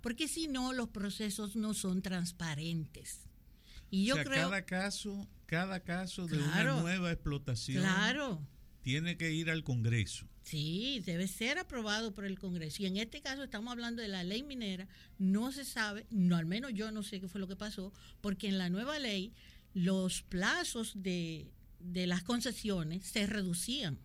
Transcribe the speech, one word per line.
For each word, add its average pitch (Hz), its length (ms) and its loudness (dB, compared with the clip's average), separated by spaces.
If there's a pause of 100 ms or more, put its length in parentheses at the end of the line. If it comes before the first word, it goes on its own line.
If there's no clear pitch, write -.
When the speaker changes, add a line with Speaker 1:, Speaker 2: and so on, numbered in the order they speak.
Speaker 1:
porque 240 260 -2
si 320 200 -2
no, 254 260 0
los 233 160 0
procesos 208 640 -4
no 214 160 0
son 185 300 0
transparentes. 165 1160 -4 (720)
Y 196 140 4
yo 240 80 6
Speaker 2:
O 269 40 6
sea, 147 80 2
Speaker 1:
creo - 260 4
Speaker 2:
cada 190 160 0
caso, 202 600 -2 (200)
cada 185 340 0
caso 180 460 -4
de 156 100 0
Speaker 1:
Claro. 185 380 4
Speaker 2:
una - 80 4
nueva 175 280 2
explotación 143 720 0
Speaker 1:
Claro. 202 640 4 (360)
Speaker 2:
tiene 160 340 0
que 165 160 0
ir 165 180 0
al 160 140 0
Congreso. 117 640 2 (140)
Speaker 1:
Sí, 185 640 -2
debe 180 200 0
ser 233 300 0
aprobado 226 560 -2
por 202 140 -8
el 190 120 -4
Congreso. 175 440 -4
Y 196 40 2
en 190 120 0
este 233 240 -4
caso 277 200 -4
estamos 240 300 -6
hablando 233 300 -4
de 220 60 -4
la 190 160 -2
ley 208 180 0
minera. 214 440 -4 (300)
No 202 360 4
se 269 120 -6
sabe, 214 460 -2
no, 180 260 6
al 165 80 2
menos 226 300 0
yo 214 180 -2
no 214 100 -4
sé 196 160 -6
qué 185 100 -6
fue 202 120 -4
lo 185 80 -2
que 190 80 -6
pasó, 202 380 -6 (260)
porque 202 280 0
en 190 100 4
la 180 100 2
nueva 240 300 0
ley 208 340 0 (400)
los 185 480 4
plazos 233 760 2
de, 175 540 -2 (280)
de 180 280 -2
las 180 180 2
concesiones 196 840 0
se 208 200 2
reducían. 196 800 0